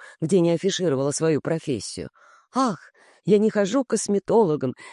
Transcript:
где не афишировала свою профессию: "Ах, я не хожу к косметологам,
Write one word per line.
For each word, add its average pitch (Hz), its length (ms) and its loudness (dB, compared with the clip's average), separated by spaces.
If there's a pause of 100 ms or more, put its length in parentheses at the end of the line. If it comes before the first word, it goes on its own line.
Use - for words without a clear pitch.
(220)
где 175 200 2
не 170 100 4
афишировала 165 580 0
свою 156 320 0
профессию: 139 720 -6 (420)
"Ах, 240 380 -2 (340)
я 208 140 4
не 214 100 2
хожу 208 340 0
к - 60 -14
косметологам, 190 840 0 (180)